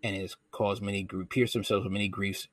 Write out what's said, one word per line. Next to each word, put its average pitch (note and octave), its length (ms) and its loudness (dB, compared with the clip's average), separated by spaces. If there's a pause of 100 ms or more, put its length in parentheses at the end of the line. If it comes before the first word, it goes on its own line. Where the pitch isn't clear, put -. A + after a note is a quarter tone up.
and G2+ 140 -2
has F#2+ 220 -6 (140)
caused G2+ 300 0
many G2+ 220 0
gr-, F#2 220 -4
pierced B2 280 2
themselves G#2 300 2
with F#2+ 80 -2
many G#2 160 0
griefs G2 460 -4